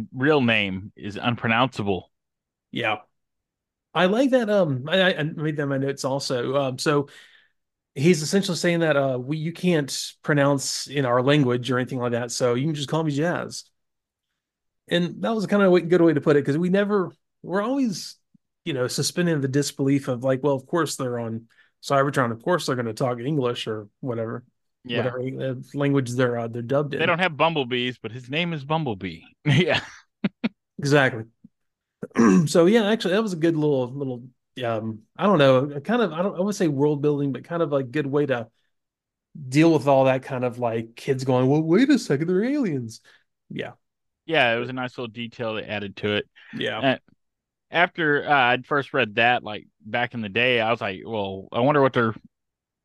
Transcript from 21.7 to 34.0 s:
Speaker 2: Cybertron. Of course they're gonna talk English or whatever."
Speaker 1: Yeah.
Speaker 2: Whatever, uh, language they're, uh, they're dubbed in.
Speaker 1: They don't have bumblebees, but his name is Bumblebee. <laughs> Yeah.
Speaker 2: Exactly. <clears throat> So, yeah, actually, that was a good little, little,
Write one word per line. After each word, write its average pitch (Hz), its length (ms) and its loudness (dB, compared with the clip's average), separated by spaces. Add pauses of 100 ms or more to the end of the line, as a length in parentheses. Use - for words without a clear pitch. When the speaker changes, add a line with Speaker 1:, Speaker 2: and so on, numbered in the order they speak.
Speaker 2:
Cybertron. 139 500 2
Of 113 100 -12
course 139 240 0
they're 135 100 -2
gonna 117 180 -4
talk 123 260 -2
English 123 460 -2
or 107 220 -8 (120)
whatever." 117 440 -6 (400)
Speaker 1:
Yeah. 120 140 -6
Speaker 2:
Whatever, 123 220 -4 (300)
uh, 127 40 -6 (200)
language 139 380 0
they're, 120 260 0
uh, 117 100 -4
they're 120 140 -8
dubbed 139 320 -2
in. 139 60 -4
Speaker 1:
They 160 60 0
don't 170 120 2
have 175 180 -2
bumblebees, 127 640 0
but 107 140 -12
his 123 180 -14
name 170 220 -4
is 143 120 -8
Bumblebee. 107 580 -4 (120)
<laughs> - 100 -16
Yeah. 147 360 4 (1000)
Speaker 2:
Exactly. 135 460 2 (880)
<clears throat> 190 320 6
So, 170 200 4
yeah, 214 240 4
actually, 214 240 0
that 220 80 2
was 208 100 -2
a 175 40 -6
good 165 200 2
little, 143 360 0
little, 131 300 -8 (420)